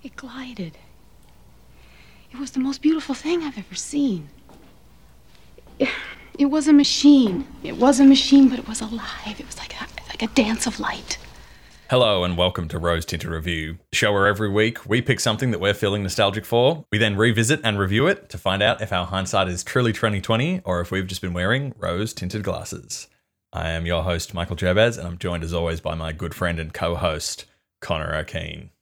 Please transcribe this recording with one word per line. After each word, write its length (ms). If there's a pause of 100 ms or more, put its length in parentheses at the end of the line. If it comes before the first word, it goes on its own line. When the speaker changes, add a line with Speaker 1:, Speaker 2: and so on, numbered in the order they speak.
Speaker 1:
It 120
glided. 600 (1500)
It 80
was 120
the 80
most 240
beautiful 320
thing 260
I've 160
ever 180
seen. 540 (1500)
It, 100 (480)
it 80
was 220
a 40
machine. 720 (180)
It 140
was 220
a 60
machine, 420
but 120
it 80
was 120
alive. 600
It 60
was 120
like 160
a, 120 (220)
like 140
a 60
dance 400
of 120
light. 380 (720)
Speaker 2:
Hello 340
and 140
welcome 320
to 80
Rose 280
Tinted 240
Review, 500 (120)
the 60
show 160
where 140
every 220
week 380
we 140
pick 180
something 320
that 80
we're 140
feeling 300
nostalgic 420
for. 460
We 80
then 180
revisit 460
and 140
review 300
it 220
to 80
find 240
out 200
if 120
our 140
hindsight 420
is 140
truly 300
twenty 280
twenty 420
or 160
if 120
we've 160
just 140
been 120
wearing 440
rose 360
tinted 300
glasses. 640 (440)
I 200
am 160
your 160
host, 320
Michael 200
Jabaz, 420
and 100
I'm 100
joined 260
as 120
always 260
by 140
my 180
good 220
friend 240
and 120
co-host, 760 (360)
Connor 340
O'Keen. 540 (120)